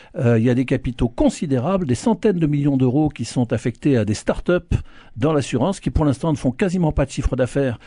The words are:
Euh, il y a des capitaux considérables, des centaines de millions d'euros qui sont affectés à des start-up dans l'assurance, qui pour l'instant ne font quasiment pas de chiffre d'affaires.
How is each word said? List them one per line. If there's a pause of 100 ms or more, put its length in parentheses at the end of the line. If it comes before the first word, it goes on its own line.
(180)
Euh,
il
y
a
des
capitaux
considérables,
des
centaines
de
millions
d'euros
qui
sont
affectés
à
des
start-up (400)
dans
l'assurance,
qui
pour
l'instant
ne
font
quasiment
pas
de
chiffre
d'affaires.